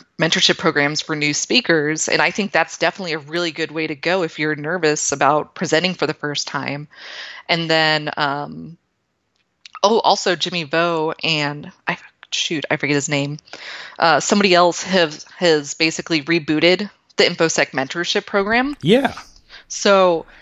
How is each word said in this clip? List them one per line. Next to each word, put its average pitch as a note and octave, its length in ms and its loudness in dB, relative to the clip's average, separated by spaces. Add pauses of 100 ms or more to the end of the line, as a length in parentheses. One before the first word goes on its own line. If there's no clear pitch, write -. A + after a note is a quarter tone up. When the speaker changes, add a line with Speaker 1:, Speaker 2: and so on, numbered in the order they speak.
(180)
Speaker 1:
mentorship E3 380 2
programs D3 460 0
for D#3+ 120 -6
new D3 200 0
speakers. D#3 760 0
And D#3 140 0
I D#3 80 2
think G3 220 -4
that's - 260 0
definitely F3 340 -2
a D#3 60 -4
really D#3+ 320 -4
good D#3 200 -6
way D#3 160 -4
to D#3 80 -6
go E3+ 280 -2
if D#3+ 160 -6
you're D3+ 180 -2
nervous D3+ 560 -2
about C#3+ 420 0
presenting E3+ 380 0
for E3+ 140 -4
the D3+ 80 -2
first D3 340 -6
time. C#3 400 -8 (580)
And E3 220 0
then, D#3 480 2
um, D3+ 600 -6 (1040)
oh, G3+ 180 4
also F#3 360 2
Jimmy F3 280 -4
Vo D#3+ 480 -2 (100)
and, D3 480 -2 (160)
I, F3 120 -2 (320)
shoot, - 400 -4
I D3+ 60 -2
forget D3 180 0
his C#3+ 140 0
name. C#3+ 300 -2 (600)
Uh, - 220 4
somebody G3+ 340 4
else F3 280 4
have, F3 400 2 (140)
has D3+ 380 2
basically D#3+ 480 -2
rebooted E3 680 2 (280)
the G3+ 80 4
InfoSec E3 460 2
mentorship E3+ 560 -4
program. A#3 560 0
Speaker 2:
Yeah. A#3 320 2 (540)
Speaker 1:
So F#3 580 2 (160)